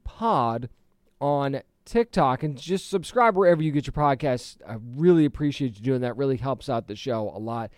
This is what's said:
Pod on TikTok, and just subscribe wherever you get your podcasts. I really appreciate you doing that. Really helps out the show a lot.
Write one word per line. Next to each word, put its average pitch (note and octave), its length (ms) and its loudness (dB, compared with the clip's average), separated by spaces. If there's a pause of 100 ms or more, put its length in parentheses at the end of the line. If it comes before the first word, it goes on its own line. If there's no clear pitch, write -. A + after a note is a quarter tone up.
Pod B2 640 0 (520)
on C#3 400 0 (240)
TikTok, C#3+ 580 0
and D3+ 140 -4
just F3+ 320 -4
subscribe G#3 480 2
wherever F3 260 6
you D#3 80 0
get C#3+ 160 -2
your C3 60 -8
podcasts. C#3 640 0 (100)
I A2+ 100 -10 (200)
really E3 300 6
appreciate C#3 500 -2
you G#2 80 -12
doing C3 160 0
that. A#2+ 160 -4
Really C3+ 220 0
helps C3 320 -6
out A#2 160 -4
the G#2+ 100 -12
show A2 380 -4
a F#2 40 -12
lot. A2+ 400 -8